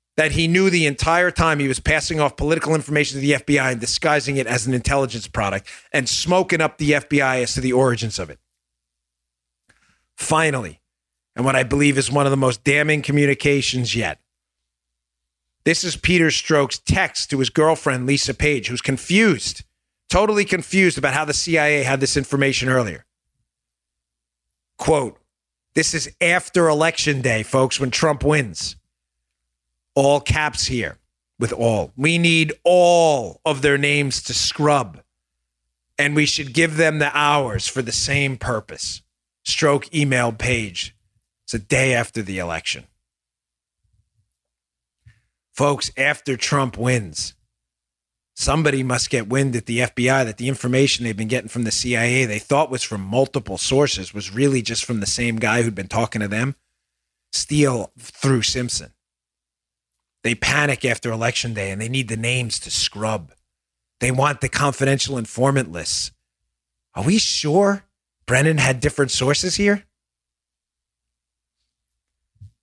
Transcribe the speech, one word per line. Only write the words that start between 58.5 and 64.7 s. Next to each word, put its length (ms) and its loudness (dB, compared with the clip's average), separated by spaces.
They 120 0
panic 500 0
after 260 -2
Election 420 -4
Day 180 -4
and 100 -8
they 80 -6
need 180 -4
the 100 -6
names 420 -4
to 120 -14
scrub. 640 -4
They 120 0
want 300 0
the 80 -2
confidential 680 0